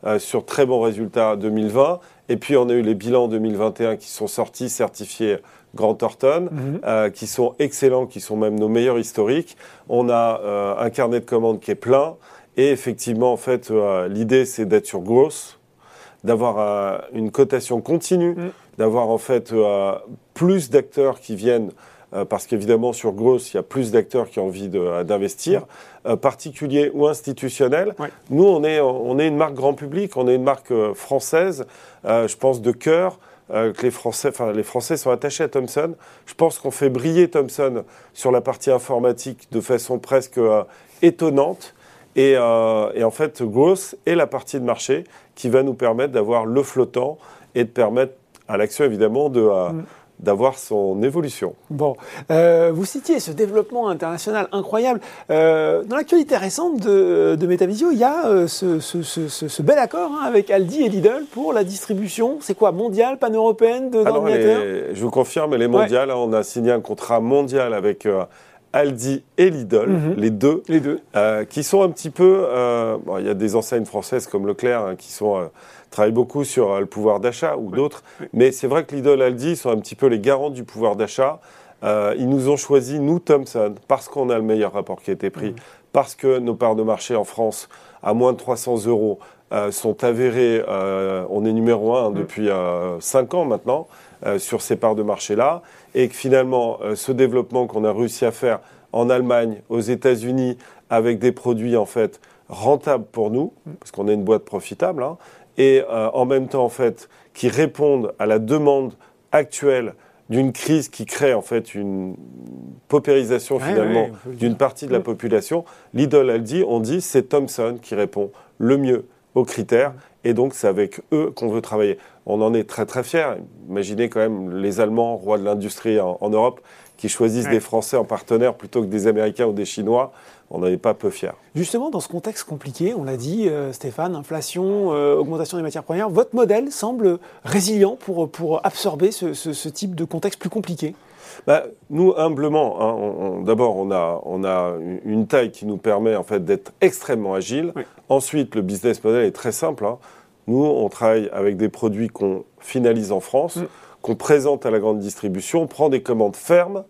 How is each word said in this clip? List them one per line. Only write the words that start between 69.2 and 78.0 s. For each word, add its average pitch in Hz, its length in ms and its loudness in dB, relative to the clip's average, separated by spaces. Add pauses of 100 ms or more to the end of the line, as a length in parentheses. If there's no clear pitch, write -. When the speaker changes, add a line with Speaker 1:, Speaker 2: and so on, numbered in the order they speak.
Speaker 1:
et 180 100 8
Lidl, 117 400 2
Speaker 2:
Mhm. 165 300 2
Speaker 1:
les 107 120 2
deux, 139 380 2
Speaker 2:
Les 160 120 4
deux. 147 200 -2 (140)
Speaker 1:
euh, 107 300 2
qui - 180 -6
sont 196 200 4
un 185 60 4
petit 160 220 -6
peu, 185 360 4
euh, 120 580 0
bon, 92 140 -4
il 98 80 -4
y 104 40 0
a 104 40 0
des 101 220 -2
enseignes 113 300 0
françaises 107 400 -4
comme 98 200 -4
Leclerc, 113 340 0
hein, 95 160 -4
qui - 160 -20
sont, 104 260 0
euh, 90 60 -4 (460)
travaillent 107 220 2
beaucoup 123 320 0
sur, 113 280 2
euh, 98 80 0
le 101 60 -2
pouvoir 104 340 2
d'achat 131 360 -2
ou 113 140 -8
Speaker 2:
Oui. 92 60 -6
Speaker 1:
d'autres, - 260 -2 (180)